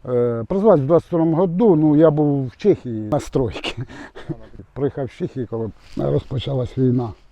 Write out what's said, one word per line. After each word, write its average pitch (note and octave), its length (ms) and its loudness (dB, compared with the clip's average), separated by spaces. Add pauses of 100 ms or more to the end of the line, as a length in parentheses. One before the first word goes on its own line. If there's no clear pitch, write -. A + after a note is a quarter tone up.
Е, A#2+ 400 0
призвався F#3+ 340 4
в C3 40 -2
двадцять D#3 220 2
второму E3 280 2
году, F3+ 400 2
ну, D3+ 200 4
я D#3+ 140 6
був C#3+ 360 0
в A#2+ 100 -12
Чехії A#2 520 -2
на C3 120 0
стройці. - 560 -4 (500)
<laughs> - 460 -14
Приїхав C3 340 -4
з - 40 -12
Чехії, B2 360 -8
коли A2+ 240 -6 (260)
розпочалась C3+ 840 -4
війна. B2+ 300 0 (240)